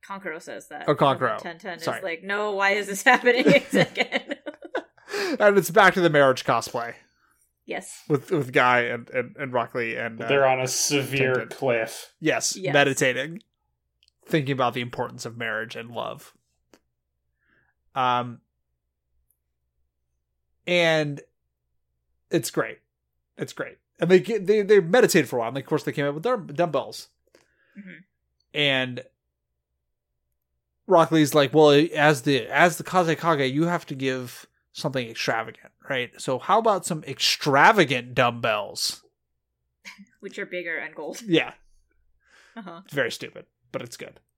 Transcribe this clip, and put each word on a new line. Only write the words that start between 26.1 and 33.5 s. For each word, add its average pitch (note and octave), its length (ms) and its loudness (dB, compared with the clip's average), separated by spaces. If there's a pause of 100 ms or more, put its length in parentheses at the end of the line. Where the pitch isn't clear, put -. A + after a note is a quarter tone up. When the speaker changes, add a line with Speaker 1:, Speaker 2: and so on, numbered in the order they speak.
Speaker 2:
with D#3 80 -12
dumb-, A3 240 -4
dumbbells. D3 640 -4 (680)
Speaker 1:
Mm-hmm. F#3 220 -20 (540)
Speaker 2:
And C3 500 -2 (1800)
Rock E3 240 6
Lee's D#3 220 4
like, C#3 200 4
"Well, D3+ 160 8 (260)
as D3 280 4
the, C3 240 0
as D#3+ 300 4
the D3+ 60 -10
Kazekage, D#3+ 720 0